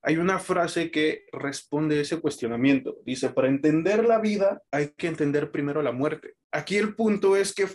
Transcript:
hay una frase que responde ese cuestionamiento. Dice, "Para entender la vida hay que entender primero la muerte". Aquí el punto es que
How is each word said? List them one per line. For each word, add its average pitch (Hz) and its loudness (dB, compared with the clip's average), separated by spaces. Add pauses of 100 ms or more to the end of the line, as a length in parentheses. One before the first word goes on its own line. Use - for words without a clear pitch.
hay 151 0
una 180 0
frase 170 -2
que 156 -2
responde 147 -2
ese 151 -4
cuestionamiento. 127 0
Dice, 127 -2
"Para 131 2
entender 160 2
la 226 4
vida 202 0 (100)
hay 147 -2
que 180 -6
entender 147 0
primero 143 -2
la 131 0
muerte". 147 -4 (180)
Aquí 180 -2
el 214 -2
punto 202 2
es 196 0
que 196 0